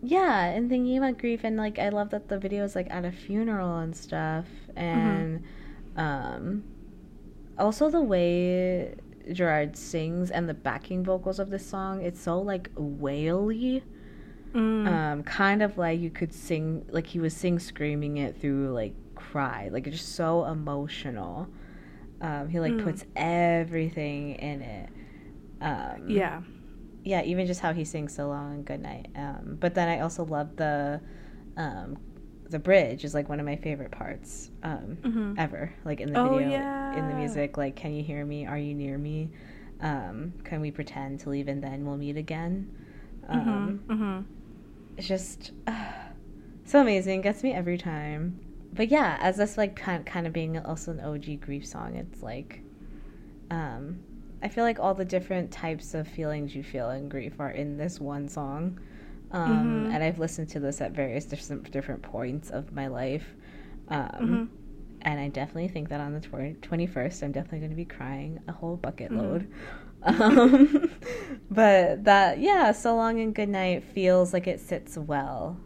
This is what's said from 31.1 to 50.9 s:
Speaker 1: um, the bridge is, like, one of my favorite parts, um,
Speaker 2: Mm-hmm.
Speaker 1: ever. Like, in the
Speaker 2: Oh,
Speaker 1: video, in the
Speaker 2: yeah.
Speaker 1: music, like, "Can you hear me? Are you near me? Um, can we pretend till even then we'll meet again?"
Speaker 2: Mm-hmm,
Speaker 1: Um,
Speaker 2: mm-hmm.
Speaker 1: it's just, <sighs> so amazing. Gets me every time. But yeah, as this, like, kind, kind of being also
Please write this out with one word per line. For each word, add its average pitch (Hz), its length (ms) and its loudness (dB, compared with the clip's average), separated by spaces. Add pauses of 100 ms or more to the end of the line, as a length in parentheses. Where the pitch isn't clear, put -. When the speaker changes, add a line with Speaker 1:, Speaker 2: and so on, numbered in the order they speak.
Speaker 1:
um, 139 420 -6 (520)
the 165 100 -2
bridge 147 460 6
is, 143 80 -6
like, 147 160 0
one 147 100 -2
of 147 60 -4
my 147 100 -2
favorite 147 360 -4
parts, - 580 -10 (140)
um, 170 400 -6
Speaker 2:
Mm-hmm. 220 340 0
Speaker 1:
ever. 156 340 -2 (140)
Like, 151 160 -4
in 143 100 -2
the 240 80 4
Speaker 2:
Oh, 247 100 6
Speaker 1:
video, 269 160 4
in 277 40 2 (580)
the 147 60 -2
Speaker 2:
yeah. 151 60 -2
Speaker 1:
music, 147 380 -2
like, 139 180 -2
"Can 151 180 -6
you 151 100 -2
hear 147 220 -4
me? 147 220 -4
Are 147 100 -4
you 147 160 -2
near 139 240 -4
me? 156 320 -4 (500)
Um, 139 540 -4 (100)
can 160 160 -4
we 151 120 -2
pretend 139 480 -6
till 139 160 -4
even 139 260 -2
then 139 240 -6
we'll 143 120 -4
meet 143 200 -4
again?" 170 500 -4 (640)
Speaker 2:
Mm-hmm, 226 180 2
Speaker 1:
Um, 202 380 0
Speaker 2:
mm-hmm. 208 320 0 (760)
Speaker 1:
it's 185 100 -8
just, - 440 -4 (160)
<sighs> - 1000 -10
so 285 160 8
amazing. 190 400 4
Gets 202 220 2
me 262 100 2
every 175 240 0
time. 156 600 -4 (340)
But 220 160 2
yeah, 247 320 6
as 190 160 4
this, 208 200 2
like, 202 180 2
kind, 180 300 -2
kind 170 220 -2
of 160 60 -4
being 160 260 -2
also 160 320 -6